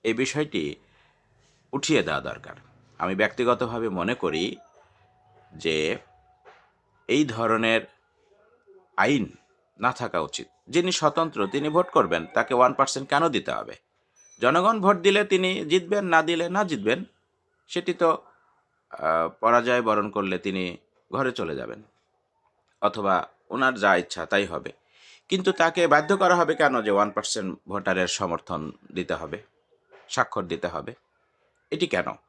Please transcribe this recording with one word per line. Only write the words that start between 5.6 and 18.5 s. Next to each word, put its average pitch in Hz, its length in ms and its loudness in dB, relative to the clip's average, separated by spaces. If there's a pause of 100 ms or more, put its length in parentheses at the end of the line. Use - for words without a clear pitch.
এই 143 160 4
ধরনের 113 560 0 (1160)
আইন 117 280 2 (540)
না 117 140 0
থাকা 107 280 -6
উচিত। - 260 -8 (220)
যিনি 175 240 0
স্বতন্ত্র, 160 540 0
তিনি 143 220 -2
ভোট 175 220 0
করবেন, 85 320 2 (120)
তাকে 117 200 2
ওয়ান 123 180 6
পার্সেন্ট 135 360 -2
কেন 147 200 2
দিতে 113 240 -2
হবে? 53 220 -8 (640)
জনগণ 180 400 4
ভোট 190 160 4 (100)
দিলে 202 180 6
তিনি 185 260 2 (140)
জিতবেন, 180 400 0
না 165 180 4
দিলে 165 260 0
না 180 160 -2
জিতবেন, 127 360 -2 (720)
সেটি 180 240 -4
তো, 175 160 2
আহ, - 1160 -4 (140)